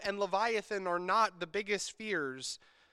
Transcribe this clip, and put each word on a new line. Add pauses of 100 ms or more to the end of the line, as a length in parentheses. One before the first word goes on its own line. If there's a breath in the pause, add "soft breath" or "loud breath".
and
Leviathan
are
not
the
biggest
fears, (340 soft breath)